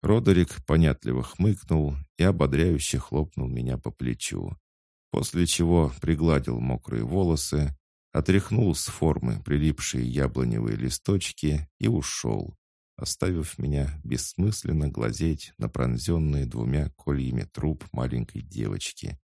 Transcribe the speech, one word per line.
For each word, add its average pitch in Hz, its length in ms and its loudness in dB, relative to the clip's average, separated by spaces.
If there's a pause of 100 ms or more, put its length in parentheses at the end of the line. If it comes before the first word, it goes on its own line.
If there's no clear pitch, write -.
Родерик 98 640 4
понятливо 71 580 4
хмыкнул 80 720 0 (220)
и 82 60 4
ободряюще 78 760 2
хлопнул 65 500 -4
меня 62 280 -2
по 58 140 -8
плечу, 52 680 -6 (540)
после - 340 2
чего 82 460 4 (100)
пригладил 73 600 2
мокрые 60 420 -2
волосы, 76 720 0 (380)
отряхнул 98 600 2
с - 100 -2
формы 60 580 -2
прилипшие 71 640 0
яблоневые 60 680 0
листочки 73 920 -2 (120)
и 110 100 0
ушёл, 57 680 -4 (400)
оставив 80 600 -4
меня 71 480 -2
бессмысленно 80 840 -2
глазеть 71 680 -2
на 57 100 -4
пронзённый 69 800 0
двумя 62 460 -2
кольями 64 520 -2
труп - 480 -4
маленькой 60 500 -4
девочки - 760 -6 (140)